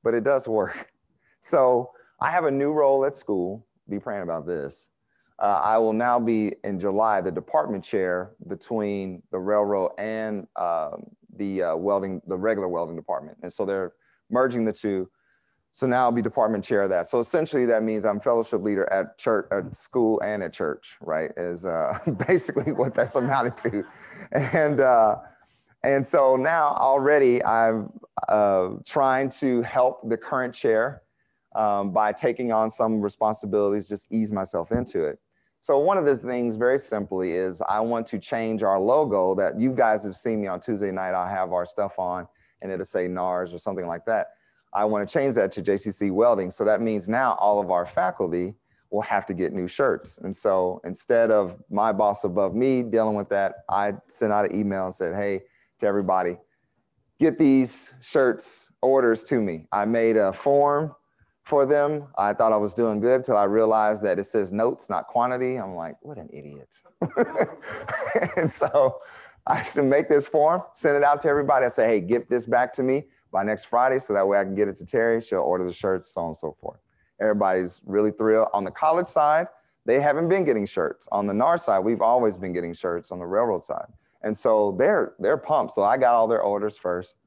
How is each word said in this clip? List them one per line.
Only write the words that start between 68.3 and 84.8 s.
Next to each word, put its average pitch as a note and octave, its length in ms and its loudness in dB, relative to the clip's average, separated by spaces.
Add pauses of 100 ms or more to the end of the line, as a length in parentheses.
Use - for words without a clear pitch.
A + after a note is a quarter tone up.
And E3 160 0
so C#3 500 2 (440)
I B2 140 -2
used - 160 -10
to D3 80 2
make C#3 260 2
this C#3+ 180 4
form, D#3+ 360 2 (100)
send C#3+ 240 2
it C#3+ 60 4
out C#3+ 180 4
to D#3+ 80 2
everybody. C#3 380 2
I - 20 2
say, A#2 160 2
"Hey, A2 160 4
get A#2 300 0
this A#2+ 160 0
back B2 260 0
to C3 100 -4
me C3+ 220 0 (260)
by - 120 -2
next G#2+ 220 -4
Friday C3 340 2
so C3+ 140 -8
that G2 140 2
way G2+ 120 4
I G2+ 40 2
can F#2+ 120 -4
get G#2 120 2
it F#2+ 100 -6
to F2+ 100 -18
Terry. A2+ 340 0
She'll F#2+ 200 -2
order F2+ 240 0
the F2+ 60 -4
shirts," F#2 400 -4
so F2+ 100 -8
on E2 80 -4
and D#2 60 -10
so D2+ 240 -10
forth. - 200 -14 (420)
Everybody's F#2+ 640 0
really G#2+ 240 0
thrilled. A2 420 2
On G2+ 120 -2
the F#2 80 -8
college E3 340 0
side, D#3 400 2 (400)
they B2 140 4
haven't D3 300 2
been F#3 160 2
getting A2+ 200 2
shirts. - 460 -6
On G2+ 160 -2
the G2+ 60 -2
nars D3+ 260 2
side, G#2 180 0
we've G#2 240 0
always A2+ 360 2
been F2+ 160 -8
getting F2 200 -4
shirts F2 380 -6
on F2+ 80 -10
the F2 80 -10
railroad G2+ 360 0
side. - 260 -8 (340)
And G#2+ 120 -2
so G#2+ 440 2
they're, D#3+ 400 2